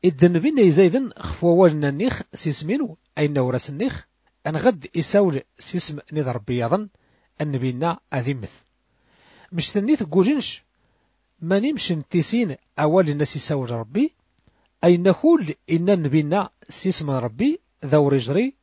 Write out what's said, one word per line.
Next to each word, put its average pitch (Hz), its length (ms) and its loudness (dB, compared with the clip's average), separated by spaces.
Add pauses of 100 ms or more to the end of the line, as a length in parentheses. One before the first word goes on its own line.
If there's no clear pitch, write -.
إذ 165 220 4
النبي 175 260 2
ني 220 200 6
زيدن 190 460 4
خفواواج 170 560 4
ننيخ 151 480 -2 (120)
سيسمينو، 165 640 -4 (200)
أي 151 100 0
نورس 127 420 -2
النيخ، 165 380 -6 (400)
أن 156 100 -4
غد 175 300 0 (100)
إساول 170 440 0 (180)
سيسم 151 400 -6 (120)
نذر 131 260 -4
بياضن، 123 520 -4 (520)
النبي 135 300 -4
نا 156 280 -4 (140)
أذيمث. 127 380 -6 (1000)
مش 170 200 -4
تنيث 214 320 0
قوجنش، 190 600 0 (760)
ماني 202 340 0
مش 202 180 -6
نتيسين 170 640 -2 (240)
أول 156 300 2
الناس 147 260 -2
يساول 135 360 -4
ربي، 120 420 -2 (720)
أي 175 140 6
نقول 190 560 2 (160)
إن 170 200 0
النبي 156 340 2
نا 175 260 -2 (200)
سيسم 160 400 -4
ربي، 135 500 -2 (260)
ذو 143 220 4
رجري 139 560 0